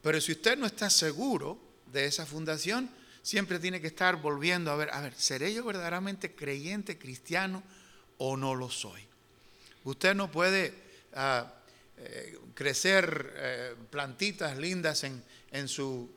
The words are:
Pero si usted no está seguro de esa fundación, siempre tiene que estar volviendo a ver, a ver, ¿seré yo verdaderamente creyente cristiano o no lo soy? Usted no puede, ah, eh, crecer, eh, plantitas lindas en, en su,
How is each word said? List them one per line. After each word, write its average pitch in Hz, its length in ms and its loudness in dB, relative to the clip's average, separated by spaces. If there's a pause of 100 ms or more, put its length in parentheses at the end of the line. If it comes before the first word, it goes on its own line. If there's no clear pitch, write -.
Pero 156 180 4
si 160 140 0
usted 220 240 4
no 269 80 -2
está 208 240 -2
seguro 165 680 2 (340)
de 139 140 2
esa 143 200 -2
fundación, 160 640 -2 (340)
siempre 185 360 0
tiene 185 200 -2
que 160 80 -4
estar 180 300 2
volviendo 151 540 0
a 147 40 2
ver, 151 160 0
a 135 80 -4
ver, 139 160 -6
¿seré 139 380 0
yo 233 100 -4
verdaderamente 190 720 -4
creyente 160 640 -4
cristiano 185 680 -4 (540)
o 135 180 0
no 135 200 0
lo 127 140 -4
soy? 98 320 -8 (840)
Usted 135 300 4
no 196 160 -2
puede, 175 420 4 (400)
ah, 135 400 2 (440)
eh, - 420 -14 (140)
crecer, 151 840 4
eh, 127 400 -4 (140)
plantitas 143 680 -2
lindas 160 460 0
en, 131 200 -8 (280)
en 139 160 -4
su, 131 500 -4